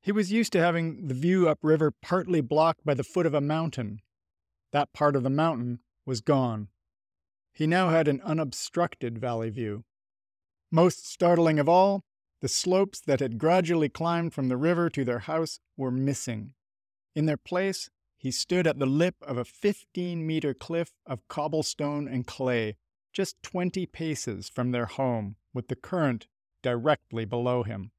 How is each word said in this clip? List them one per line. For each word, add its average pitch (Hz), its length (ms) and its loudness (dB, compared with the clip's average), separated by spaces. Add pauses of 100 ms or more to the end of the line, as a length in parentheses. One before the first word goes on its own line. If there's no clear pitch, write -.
He 196 120 -4
was 202 180 0
used 220 220 2
to 180 80 4
having 165 480 0
the 131 60 -4
view 175 340 4
upriver 156 420 4
partly 180 500 -2
blocked 151 440 2
by 151 100 2
the 131 100 -4
foot 175 220 0
of 143 80 0
a 147 60 2
mountain. 143 600 -4 (720)
That 143 200 0
part 147 240 2
of 127 80 0
the 131 60 0
mountain 131 500 0 (260)
was 123 140 -4
gone. 117 480 0 (840)
He 156 140 -2
now 180 220 4
had 160 180 4
an 143 160 2
unobstructed 156 960 -4
valley 113 320 -4
view. 110 340 -6 (840)
Most 170 400 2
startling 165 480 4
of 143 100 2
all, 190 360 6 (360)
the 131 80 -4
slopes 190 520 0
that 135 200 0
had 117 180 -2
gradually 165 500 2
climbed 170 460 -2
from 135 140 -2
the 127 80 0
river 165 340 2
to 135 140 -2
their 120 160 -2
house 160 380 -4 (200)
were 131 120 -2
missing. 127 600 -4 (640)
In 151 80 0
their 151 140 0
place, 185 500 -4 (300)
he 131 120 -6
stood 180 360 0
at 147 120 0
the 139 80 0
lip 156 360 0
of 131 160 -6
a 123 60 -4
fifteen-meter 165 1080 -4
cliff 165 380 -6 (140)
of - 220 -10
cobblestone 147 760 -4
and 127 200 -4
clay, 117 500 -2 (360)
just - 300 -6
twenty 180 440 -4
paces 131 640 -8
from 123 220 -4
their 120 160 -2
home, 113 500 -4 (180)
with 123 140 -8
the 131 60 -4
current 143 520 -2 (360)
directly 120 600 -2
below 123 380 -2
him. 104 360 -8